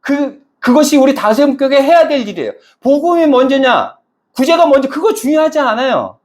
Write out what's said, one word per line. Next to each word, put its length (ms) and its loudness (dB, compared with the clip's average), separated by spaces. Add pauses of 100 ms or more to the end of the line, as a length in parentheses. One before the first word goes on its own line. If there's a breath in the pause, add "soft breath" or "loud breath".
그, 400 -4 (180)
그것이 380 2
우리 180 2
다세움교회가 680 0
해야 260 4
될 200 -4
일이에요. 240 -8 (300 soft breath)
복음이 460 0
먼저냐, 720 0 (360)
구제가 340 0
먼저, 220 2
그거 240 -2
중요하지 460 -2
않아요. 640 -4